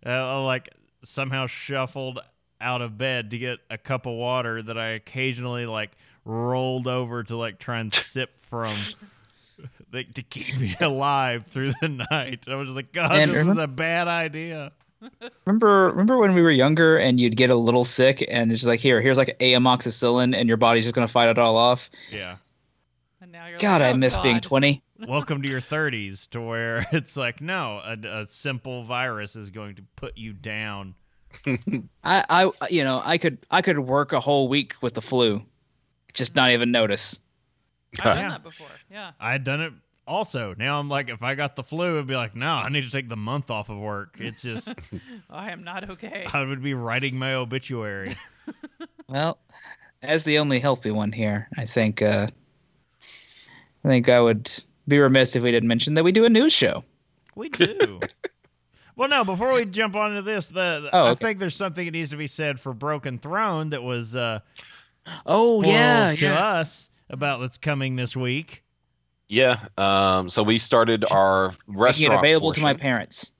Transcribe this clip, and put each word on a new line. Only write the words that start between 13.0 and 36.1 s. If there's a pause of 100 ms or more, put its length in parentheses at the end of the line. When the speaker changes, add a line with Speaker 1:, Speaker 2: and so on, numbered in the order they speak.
Speaker 2:
And
Speaker 1:
this
is
Speaker 2:
remember
Speaker 1:
a
bad
idea." (760)
Speaker 2:
Remember,
remember
when
we
were
younger
and
you'd
get
a
little
sick
and
it's
just
like,
"Here,
here's,
like,
a
amoxicillin,"
and
your
body's
just
gonna
fight
it
all
off? (200)
Speaker 1:
Yeah. (840)
Speaker 3:
And
now
you're
Speaker 2:
God,
Speaker 3:
like,
Speaker 2:
I
Speaker 3:
"Oh,
Speaker 2:
miss
being
Speaker 3:
God."
Speaker 2:
twenty. (240)
Speaker 1:
Welcome
to
your
thirties,
to
where
<laughs>
it's
like,
no,
a, (280)
a
simple
virus
is
going
to (120)
put
you
down. (240)
Speaker 4:
<laughs>
Speaker 2:
I, (180)
I, (200)
you
know,
I
could, (140)
I
could
work
a
whole
week
with
the
flu, (720)